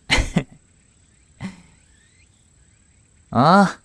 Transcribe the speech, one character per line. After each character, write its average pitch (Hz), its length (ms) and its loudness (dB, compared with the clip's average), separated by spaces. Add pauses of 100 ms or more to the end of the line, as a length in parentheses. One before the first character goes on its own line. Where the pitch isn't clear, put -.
<laughs> - 360 -2 (2750)
あ？ 175 540 2